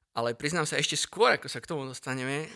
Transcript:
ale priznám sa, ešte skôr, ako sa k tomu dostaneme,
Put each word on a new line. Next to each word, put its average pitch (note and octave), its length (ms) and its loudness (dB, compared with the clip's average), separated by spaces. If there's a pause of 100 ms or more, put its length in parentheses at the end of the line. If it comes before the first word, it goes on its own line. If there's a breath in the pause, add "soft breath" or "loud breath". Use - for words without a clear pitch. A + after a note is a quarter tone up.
(120)
ale A#2 240 0
priznám D3+ 320 0
sa, D3 80 -2
ešte D3 240 2
skôr, A#3 320 4
ako C#3+ 160 0
sa - 80 -6
k B2+ 160 -8
tomu C3+ 160 -4
dostaneme, C3+ 680 -4